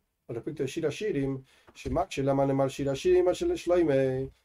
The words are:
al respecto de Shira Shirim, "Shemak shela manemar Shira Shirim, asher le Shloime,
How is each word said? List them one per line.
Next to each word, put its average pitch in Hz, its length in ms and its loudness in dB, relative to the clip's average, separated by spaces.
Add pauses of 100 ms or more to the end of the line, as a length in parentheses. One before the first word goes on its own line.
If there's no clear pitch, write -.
(260)
al - 80 -10
respecto 143 280 -8
de 131 60 -2
Shira 156 220 -2
Shirim, 135 520 -4 (320)
"Shemak 143 360 -4
shela 139 240 0
manemar 135 340 2
Shira 135 240 -4
Shirim, 180 360 4
asher 175 200 0
le 175 80 -2
Shloime, 135 760 2 (140)